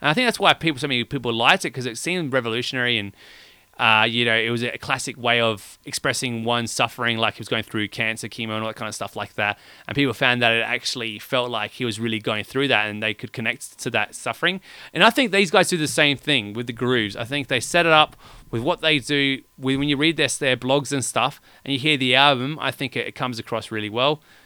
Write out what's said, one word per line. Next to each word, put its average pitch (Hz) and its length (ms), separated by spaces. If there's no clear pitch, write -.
And - 80
I 151 60
think 247 120
that's 226 140
why 170 140
people, 156 240
so 143 100
many 123 160
people 123 280
liked 127 320
it, 143 60
'cause 127 160
it 113 120
seemed 165 340
revolutionary 120 640
and, 101 140
uh, 110 300
you 120 160
know, 113 120
it 113 140
was 117 120
a 120 160
classic 131 380
way 120 240
of 110 460
expressing 123 580
one's 117 260
suffering, 117 480
like 113 160
he - 60
was 110 80
going 113 160
through 107 240
cancer, 110 400
chemo, 113 260
and 110 80
all 110 60
that 110 80
kind 113 120
of 104 60
stuff - 220
like 104 180
that. 104 240
And - 80
people 139 160
found 123 300
that 117 100
it 113 80
actually 113 580
felt 123 320
like 107 220
he - 120
was 110 140
really 113 220
going 107 240
through 135 240
that, 107 200
and 107 140
they 110 120
could - 180
connect - 480
to 131 100
that 110 240
suffering. 170 460
And 160 100
I 220 80
think 233 220
these 196 180
guys 185 200
do 180 80
the 151 100
same 143 280
thing 120 360
with 120 140
the 123 60
grooves. 117 440
I 117 80
think 139 240
they 131 120
set 175 260
it 165 60
up 156 220
with 117 120
what 160 200
they 156 160
do. 139 420
With, 135 200
when 143 100
you 147 80
read 151 220
their, 147 100
their 127 280
blogs 135 360
and 135 120
stuff, 127 360
and 135 80
you 139 80
hear 151 160
the 127 180
album, 139 460
I 131 100
think 131 240
it, 117 140
it 107 80
comes 123 220
across 113 340
really 107 180
well. 135 300